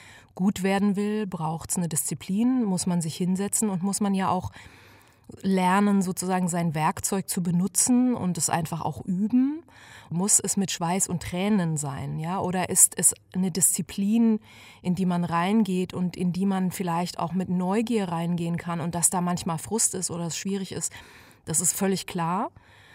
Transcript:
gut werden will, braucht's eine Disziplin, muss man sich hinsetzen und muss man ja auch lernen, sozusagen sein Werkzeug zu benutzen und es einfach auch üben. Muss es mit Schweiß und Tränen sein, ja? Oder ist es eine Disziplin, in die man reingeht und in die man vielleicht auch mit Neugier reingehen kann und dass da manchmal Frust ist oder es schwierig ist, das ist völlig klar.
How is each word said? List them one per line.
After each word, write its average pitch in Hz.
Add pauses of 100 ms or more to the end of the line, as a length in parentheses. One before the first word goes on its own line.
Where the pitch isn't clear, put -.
(360)
gut 185
werden 196
will, 208
braucht's 165
eine 175
Disziplin, 214
muss 185
man 175
sich 160
hinsetzen 190
und 180
muss 196
man 202
ja 190
auch 180 (920)
lernen, 190
sozusagen 185
sein 170
Werkzeug 175
zu -
benutzen 214
und 180
es 156
einfach 165
auch -
üben. 247 (460)
Muss 185
es -
mit 196
Schweiß 180
und 175
Tränen 180
sein, 143
ja? 170
Oder 180
ist -
es - (200)
eine 185
Disziplin, 214 (420)
in 180
die 185
man 175
reingeht 180
und 180
in 180
die 185
man 185
vielleicht 170
auch 165
mit 185
Neugier 196
reingehen 170
kann 170
und 165
dass 165
da 185
manchmal 175
Frust -
ist -
oder 170
es 160
schwierig 196
ist, - (540)
das 160
ist 180
völlig 196
klar. 180 (440)